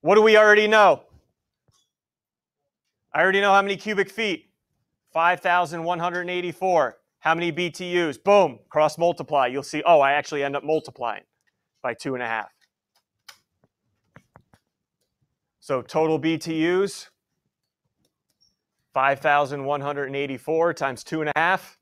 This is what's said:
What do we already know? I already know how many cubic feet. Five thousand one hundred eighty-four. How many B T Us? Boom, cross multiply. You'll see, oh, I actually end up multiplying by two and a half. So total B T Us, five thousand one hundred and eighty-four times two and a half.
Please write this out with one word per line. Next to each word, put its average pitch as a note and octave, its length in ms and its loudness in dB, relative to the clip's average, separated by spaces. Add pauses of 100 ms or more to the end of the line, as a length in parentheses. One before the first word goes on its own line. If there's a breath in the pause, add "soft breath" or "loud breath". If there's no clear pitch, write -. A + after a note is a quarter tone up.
What F3 140 2
do G#3+ 80 6
we G#3+ 160 6
already G#3+ 280 6
know? G#3 360 4 (2000)
I D3+ 80 -2
already F#3+ 220 2
know G3+ 100 4
how G3 80 6
many G3 160 -4
cubic G3 320 -4
feet. G#3 380 -6 (680)
Five E3+ 280 0
thousand F3 440 -2
one E3+ 140 -4
hundred F3 320 -6
eighty-four. F3+ 680 -2 (260)
How D#3+ 140 0
many E3+ 160 -4
B E3+ 180 -6
T - 140 -14 (180)
Us? D3+ 160 -4
Boom, F#3+ 400 2 (100)
cross D3+ 300 0
multiply. D#3 480 -2
You'll C3 160 -4
see, D3+ 240 -8
oh, E3 140 6
I C#3 140 2
actually D3 280 -4
end C#3 140 -6
up C#3 80 -8
multiplying B2+ 580 -6 (580)
by A#2+ 140 -8
two C3+ 200 -10
and B2 80 -8
a A#2+ 40 -8
half. A2+ 240 -8 (3000)
So C3 220 -6
total D#3+ 360 -2
B D#3+ 180 -2
T D#3+ 300 -4
Us, F#3 440 -2 (1800)
five C3+ 280 0
thousand C#3+ 440 0
one C#3+ 160 -4
hundred C#3+ 260 -6
and C#3 100 -10
eighty-four D3+ 580 -4
times C3+ 300 -6
two D#3+ 160 -8
and D3+ 100 -4
a C#3+ 80 -2
half. F3+ 440 -2